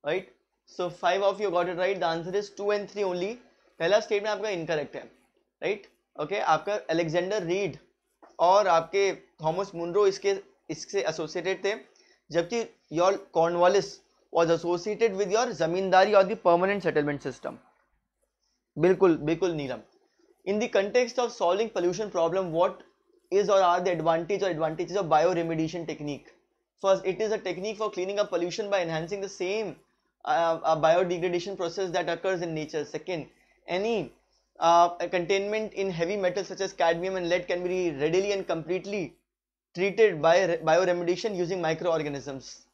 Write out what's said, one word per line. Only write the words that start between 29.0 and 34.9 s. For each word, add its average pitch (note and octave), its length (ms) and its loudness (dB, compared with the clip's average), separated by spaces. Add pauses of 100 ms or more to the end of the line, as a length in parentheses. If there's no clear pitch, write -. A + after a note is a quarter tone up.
the G3 80 -8
same, G3 480 -6 (480)
uh, E3 380 0
uh, D#3+ 160 2
biodegradation F3 760 2
process F#3 360 -4
that E3+ 180 -2
occurs E3+ 320 -2
in E3 120 -6
nature. D#3 300 -6
Second, D3+ 440 -8 (400)
any, G3 440 -2 (480)
uh, E3+ 300 6 (100)